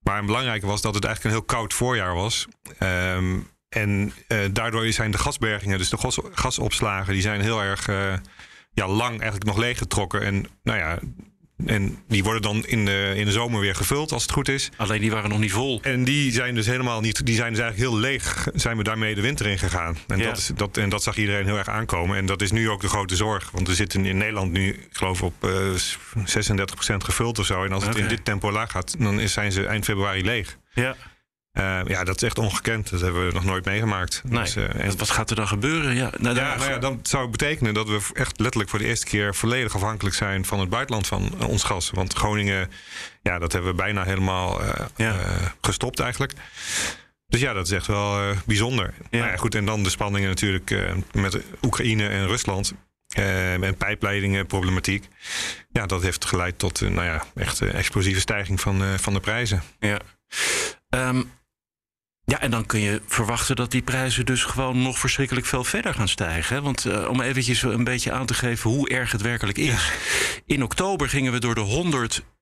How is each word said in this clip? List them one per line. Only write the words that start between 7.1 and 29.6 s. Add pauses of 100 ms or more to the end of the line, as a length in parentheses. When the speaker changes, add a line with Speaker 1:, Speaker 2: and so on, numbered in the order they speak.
Speaker 1:
die
zijn
heel
erg,
eh, (600)
ja,
lang
eigenlijk
nog
leeggetrokken.
En, (160)
nou
ja, (680)
en (100)
die
worden
dan
in
de,
in
de
zomer
weer
gevuld,
als
het
goed
is.
Speaker 2:
Alleen
die
waren
nog
niet
vol.
Speaker 1:
En
die
zijn
dus
helemaal
niet,
die
zijn
dus
eigenlijk
heel
leeg,
zijn
we
daarmee
de
winter
in
gegaan. (120)
En
Speaker 2:
Ja.
Speaker 1:
dat
is,
dat,
en
dat
zag
iedereen
heel
erg
aankomen.
En
dat
is
nu
ook
de
grote
zorg.
Want
we
zitten
in
Nederland
nu,
ik
geloof,
op,
eh, (720)
zesendertig
procent
gevuld
of
zo.
En
als
het
Speaker 2:
Oké.
Speaker 1:
in
dit
tempo
laag
gaat,
dan
is,
zijn
ze